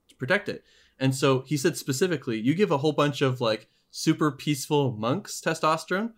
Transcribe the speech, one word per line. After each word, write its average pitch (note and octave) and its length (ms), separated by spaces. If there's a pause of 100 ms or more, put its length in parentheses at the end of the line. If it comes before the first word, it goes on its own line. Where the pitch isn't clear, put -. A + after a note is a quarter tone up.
(160)
protect F#3 320
it. F#2 140 (380)
And C3+ 120
so C3 280
he D3 160
said D#3 200
specifically, C3+ 640
you B2 160
give F#3 160
a D3 80
whole D3+ 140
bunch C#3+ 280
of, B2+ 200
like, A2 280 (220)
super D#3 400
peaceful C#3 600
monks B2 520
testosterone, E3 720